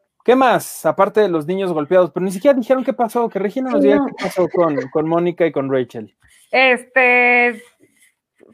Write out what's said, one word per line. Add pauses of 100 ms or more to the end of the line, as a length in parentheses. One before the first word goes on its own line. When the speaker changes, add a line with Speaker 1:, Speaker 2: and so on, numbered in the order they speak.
(240)
Speaker 1:
¿qué
más?
Aparte
de
los
niños
golpeados,
pero
ni
siquiera
dijeron
qué
pasó,
que
Regina
nos
Speaker 2:
Sí,
Speaker 1:
diga
Speaker 2:
no.
Speaker 1:
qué (100)
pasó
con, (120)
con
Mónica
y
con
Rachel. (360)
Speaker 3:
Este, (920)